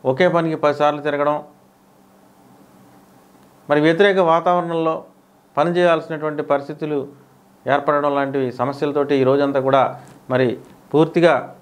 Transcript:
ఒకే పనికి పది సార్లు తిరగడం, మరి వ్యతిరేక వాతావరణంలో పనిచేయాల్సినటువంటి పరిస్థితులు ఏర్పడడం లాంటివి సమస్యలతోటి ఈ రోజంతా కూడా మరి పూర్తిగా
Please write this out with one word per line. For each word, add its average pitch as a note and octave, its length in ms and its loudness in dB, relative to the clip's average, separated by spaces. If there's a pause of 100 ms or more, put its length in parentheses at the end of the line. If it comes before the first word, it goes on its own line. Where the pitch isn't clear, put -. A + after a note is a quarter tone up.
(120)
ఒకే F3+ 240 2
పనికి D#3+ 280 0
పది D3 160 2
సార్లు D3 280 0
తిరగడం, D3 300 -2 (2250)
మరి D3 160 4
వ్యతిరేక F#3 320 4 (160)
వాతావరణంలో E3 640 0 (640)
పనిచేయాల్సినటువంటి D#3 920 0
పరిస్థితులు D3+ 460 -4 (760)
ఏర్పడడం C#3+ 440 0
లాంటివి C3+ 300 -2 (120)
సమస్యలతోటి C#3+ 600 -2
ఈ - 80 4
రోజంతా C#3 380 2
కూడా C3+ 160 2 (480)
మరి B2+ 160 2 (460)
పూర్తిగా D#3 400 2 (280)